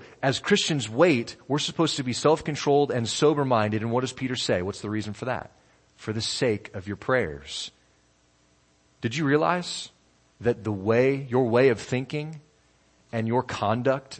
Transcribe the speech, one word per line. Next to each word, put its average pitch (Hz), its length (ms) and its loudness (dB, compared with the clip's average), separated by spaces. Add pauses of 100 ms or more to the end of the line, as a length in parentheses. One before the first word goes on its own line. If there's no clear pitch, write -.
(220)
as 135 180 0
Christians 151 480 0
wait, 120 480 2 (120)
we're 143 120 0
supposed - 380 -2
to 127 60 -2
be 123 100 -2
self-controlled 147 800 2
and 120 180 -2
sober-minded. 127 720 2
And 113 100 -2
what 123 100 2
does 127 120 -4
Peter 127 220 -4
say? 107 260 0
What's 98 200 -6
the 107 80 -6
reason 104 240 -4
for 117 120 -12
that? 123 260 -6 (440)
"For - 180 -6
the 113 80 -4
sake - 520 -2
of 95 140 -10
your 101 80 -6
prayers." 82 760 -4 (1300)
Did 117 140 -2
you 156 100 0
realize 160 640 0 (500)
that 107 240 0
the 107 80 -2
way, 123 580 2
your 127 200 2
way 127 200 6
of 107 120 2
thinking 151 580 -6 (720)
and 113 160 -2
your 120 140 2
conduct 123 800 -2